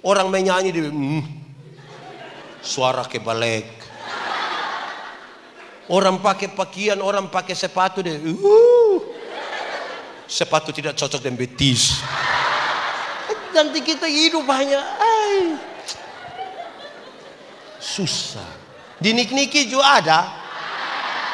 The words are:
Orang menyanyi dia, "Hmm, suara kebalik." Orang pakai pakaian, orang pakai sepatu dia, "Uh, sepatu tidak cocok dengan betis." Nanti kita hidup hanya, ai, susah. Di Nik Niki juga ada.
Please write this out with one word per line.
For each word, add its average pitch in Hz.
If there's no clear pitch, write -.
Orang 190
menyanyi 190
dia, 160
"Hmm, 147
suara 127
kebalik." 113
Orang 185
pakai 190
pakaian, 196
orang 196
pakai 185
sepatu 185
dia, 165
"Uh, 415
sepatu 156
tidak 147
cocok 139
dengan 127
betis." 127
Nanti 302
kita 311
hidup 320
hanya, 277
ai, 403
susah. -
Di 220
Nik 240
Niki 277
juga 262
ada. 160